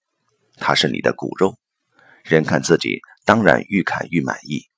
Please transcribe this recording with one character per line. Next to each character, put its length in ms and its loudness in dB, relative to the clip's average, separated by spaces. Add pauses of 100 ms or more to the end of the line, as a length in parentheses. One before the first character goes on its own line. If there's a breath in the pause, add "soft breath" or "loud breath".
(580)
它 160 0
是 140 0
你 120 -6
的 120 0
骨 260 -8
肉， 180 0 (680 soft breath)
人 200 2
看 180 -2
自 160 2
己 220 -6 (240 soft breath)
当 180 4
然 260 4
愈 140 -2
看 280 -6
愈 120 -2
满 200 -6
意， 240 -10 (120)